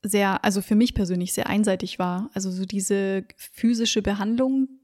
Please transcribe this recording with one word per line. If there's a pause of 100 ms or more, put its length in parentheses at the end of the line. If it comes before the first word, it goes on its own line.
sehr,
also
für
mich
persönlich
sehr
einseitig
war.
Also
so
diese (100)
physische
Behandlung (140)